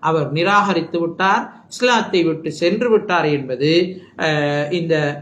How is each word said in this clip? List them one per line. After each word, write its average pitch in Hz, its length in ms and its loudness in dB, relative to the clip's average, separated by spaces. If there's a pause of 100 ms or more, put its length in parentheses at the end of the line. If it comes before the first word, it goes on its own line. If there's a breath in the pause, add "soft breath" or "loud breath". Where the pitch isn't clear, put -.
அவர் 156 320 0
நிராகரித்து 175 680 2
விட்டார், 190 680 -2
இஸ்லாத்தை 208 560 2
விட்டு 156 280 -2
சென்று 214 380 0
விட்டார் 180 340 2
என்பது, 135 460 0 (460 loud breath)
அஹ், 147 560 -2
இந்த 165 220 0 (280)